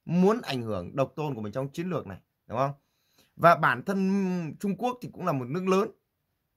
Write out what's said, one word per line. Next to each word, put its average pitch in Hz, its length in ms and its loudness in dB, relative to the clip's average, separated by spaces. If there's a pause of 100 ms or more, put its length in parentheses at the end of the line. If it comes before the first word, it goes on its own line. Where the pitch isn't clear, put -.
Muốn 185 360 4
ảnh 135 200 -4
hưởng 101 340 -6
độc 135 200 0
tôn 151 200 -4
của 110 60 -8
mình 104 120 -8
trong 135 180 -6
chiến 170 180 -8
lược 131 180 -6
này, 92 100 -14 (300)
đúng 104 100 -8
không? 139 140 0 (640)
Và 165 200 8
bản 135 280 2
thân 190 760 0
Trung 202 180 -2
Quốc 247 240 -2
thì 147 120 -10
cũng 170 120 -8
là 175 60 0
một 131 140 -2
nước 175 220 -4
lớn. 196 240 2 (640)